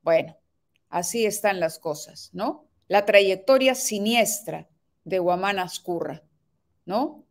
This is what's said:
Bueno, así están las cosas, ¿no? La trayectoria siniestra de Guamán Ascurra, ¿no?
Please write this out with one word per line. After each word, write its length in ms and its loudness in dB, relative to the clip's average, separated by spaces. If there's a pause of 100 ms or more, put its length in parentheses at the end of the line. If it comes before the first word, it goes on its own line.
Bueno, 340 2 (540)
así 340 -2
están 340 -2
las 200 -4
cosas, 540 -12
¿no? 360 -8 (180)
La 200 2
trayectoria 680 4
siniestra 920 -2 (360)
de 140 -2
Guamán 400 -2
Ascurra, 640 -8 (640)
¿no? 460 -4